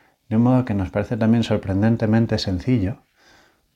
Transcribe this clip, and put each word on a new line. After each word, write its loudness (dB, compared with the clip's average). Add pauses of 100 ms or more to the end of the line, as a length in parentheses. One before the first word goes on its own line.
(280)
de -2
un 4
modo 2
que -4
nos -2
parece -4
también 2
sorprendentemente 0
sencillo, -2 (720)